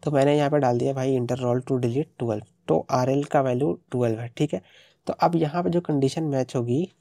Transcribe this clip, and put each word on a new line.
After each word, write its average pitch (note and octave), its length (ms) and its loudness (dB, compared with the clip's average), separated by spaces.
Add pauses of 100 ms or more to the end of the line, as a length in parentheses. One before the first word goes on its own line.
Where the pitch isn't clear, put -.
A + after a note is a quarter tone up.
तो D3 80 -2
मैंने C#3+ 260 4
यहाँ C#3+ 120 2
पे D3 100 2
डाल B2 180 2
दिया C3 160 0
भाई C3 260 0
inter B2 180 -2
role B2 260 0
to B2+ 180 -2
delete B2 280 -2 (100)
twelve, A2+ 260 -4 (220)
तो D#3 240 0
आरएल C3 340 2
का C#3+ 160 0
वैल्यू C3+ 320 0 (180)
ट्वेल्व A#2 280 0
है, A#2+ 100 -8
ठीक D3 240 -2
है। F#3 80 -6 (460)
तो - 80 -4
अब E3+ 200 0
यहाँ D#3+ 280 0
पे F3+ 60 0
जो E3+ 120 2
कंडीशन D3 440 0
मैच C3+ 300 -2
होगी B2+ 320 -2 (140)